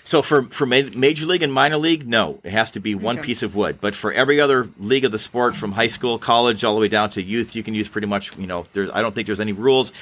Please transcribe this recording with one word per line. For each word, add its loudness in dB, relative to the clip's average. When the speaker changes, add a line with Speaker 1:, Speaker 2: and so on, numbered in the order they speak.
Speaker 1:
So 2
for, 2
for -4
ma-, 4
Major 2
League 0
and 0
Minor 2
League, 0
no. 0
It -10
has 0
to -10
be -4
one -2
Speaker 2:
Okay. -10
Speaker 1:
piece -4
of -6
wood. 0
But -2
for -4
every 4
other 2
league 2
of 0
the -4
sport, 0
from -6
high 2
school, -4
college, 2
all 2
the 0
way 4
down 0
to -6
youth, -6
you -4
can -8
use -4
pretty -6
much, -4
you -8
know, -8
there, -2
I 2
don't -2
think -6
there's -4
any -2
rules 2